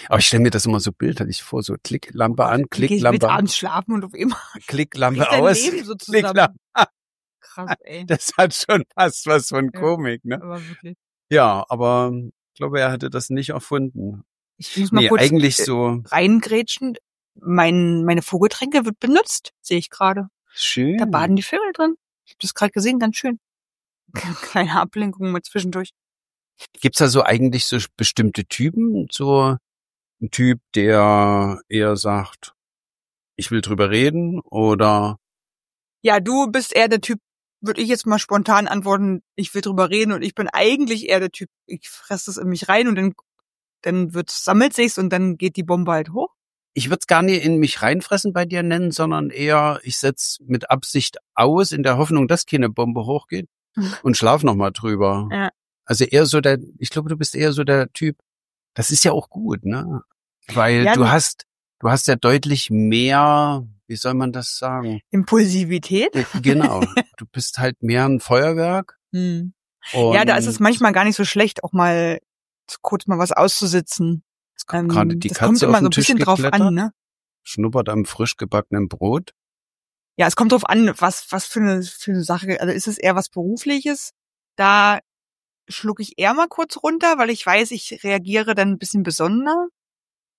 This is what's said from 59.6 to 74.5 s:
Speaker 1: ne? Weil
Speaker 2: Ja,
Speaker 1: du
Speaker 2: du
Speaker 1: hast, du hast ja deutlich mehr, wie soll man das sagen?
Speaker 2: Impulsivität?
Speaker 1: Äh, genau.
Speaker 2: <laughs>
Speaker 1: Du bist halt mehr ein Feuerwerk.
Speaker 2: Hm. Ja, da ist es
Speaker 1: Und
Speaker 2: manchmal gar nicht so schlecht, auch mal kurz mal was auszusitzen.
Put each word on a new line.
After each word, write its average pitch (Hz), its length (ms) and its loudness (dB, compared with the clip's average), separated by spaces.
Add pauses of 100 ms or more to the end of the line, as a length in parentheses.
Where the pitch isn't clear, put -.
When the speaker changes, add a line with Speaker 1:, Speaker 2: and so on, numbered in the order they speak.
Speaker 1:
ne? 135 360 -6 (520)
Weil 120 320 4
Speaker 2:
Ja, 208 80 4
Speaker 1:
du 247 80 2
Speaker 2:
du 117 80 4
Speaker 1:
hast, - 360 0 (340)
du 117 100 0
hast 135 180 2
ja 131 80 4
deutlich 143 540 2
mehr, 135 960 2 (220)
wie 113 80 -12
soll 127 180 -4
man 131 200 -2
das 123 240 -8
sagen? 123 520 -6
Speaker 2:
Impulsivität? 190 1080 0
Speaker 1:
Äh, 123 100 -2 (160)
genau. 269 400 4
Speaker 2:
<laughs> - 360 -2
Speaker 1:
Du 110 80 -16
bist - 320 -8
halt 127 240 -4
mehr 120 240 0
ein 135 140 2
Feuerwerk. 165 800 0 (140)
Speaker 2:
Hm. 180 400 -4 (400)
Ja, 131 320 4
da 226 100 4
ist 220 100 2
es 220 120 -2
Speaker 1:
Und - 20 -10
Speaker 2:
manchmal 220 340 4
gar 185 120 4
nicht 214 100 2
so 208 100 0
schlecht, - 380 0
auch 175 100 -8
mal 170 460 2 (640)
kurz - 260 -4
mal 190 100 0
was 180 140 0
auszusitzen. 170 920 0 (320)